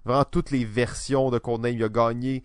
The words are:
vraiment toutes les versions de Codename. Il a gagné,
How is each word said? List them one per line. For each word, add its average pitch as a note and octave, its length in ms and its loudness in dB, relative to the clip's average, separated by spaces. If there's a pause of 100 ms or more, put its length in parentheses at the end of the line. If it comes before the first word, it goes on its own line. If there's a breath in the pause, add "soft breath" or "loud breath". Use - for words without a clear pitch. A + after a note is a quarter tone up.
vraiment C3 180 4
toutes - 260 -2
les B2+ 140 0
versions B2+ 680 0
de A#2+ 80 0
Codename. A#2+ 360 -2
Il A2+ 100 0
a A2 60 0
gagné, A#2+ 540 0